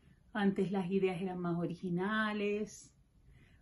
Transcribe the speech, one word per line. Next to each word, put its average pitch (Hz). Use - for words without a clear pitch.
antes 196
las 185
ideas 185
eran 180
más 170
originales, 208